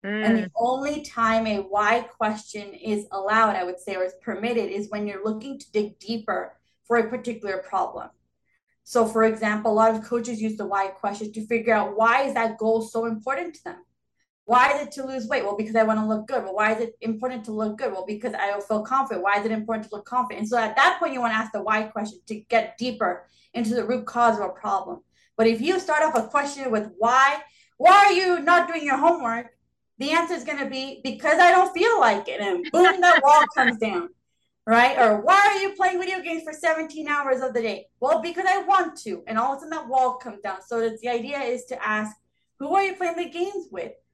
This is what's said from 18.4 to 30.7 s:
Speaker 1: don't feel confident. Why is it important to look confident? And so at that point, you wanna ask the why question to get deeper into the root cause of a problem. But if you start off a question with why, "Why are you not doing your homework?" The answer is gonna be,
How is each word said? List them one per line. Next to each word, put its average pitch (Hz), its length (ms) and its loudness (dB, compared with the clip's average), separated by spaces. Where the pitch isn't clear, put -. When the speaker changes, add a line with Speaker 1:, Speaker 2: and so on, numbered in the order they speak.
Speaker 1:
don't 202 140 -4
feel 214 200 -4
confident. 247 420 -2
Why 202 140 2
is 208 80 -4
it 220 60 -2
important 220 360 -6
to 208 80 -12
look 208 80 -16
confident? 247 360 -4
And 214 100 -6
so 240 80 0
at 220 180 -2
that 349 220 4
point, 311 160 -2
you 254 80 -6
wanna 233 100 0
ask 220 200 -4
the 202 100 -6
why 214 220 -2
question 214 420 -8
to 220 80 -10
get 220 260 0
deeper 220 500 -4
into 233 200 -2
the 220 120 -2
root 214 180 -2
cause 233 340 2
of 202 60 -4
a 180 60 -4
problem. 196 500 -6
But 220 80 4
if 226 160 2
you 359 180 0
start 302 220 0
off 311 120 2
a 220 140 0
question 285 420 -4
with 214 280 -2
why, 262 440 4
"Why 339 140 8
are 403 80 8
you 359 280 2
not 339 280 4
doing 330 160 -6
your 269 140 0
homework?" 269 480 2
The 277 140 -6
answer 339 240 0
is - 100 -8
gonna 285 240 -6
be, 269 340 -10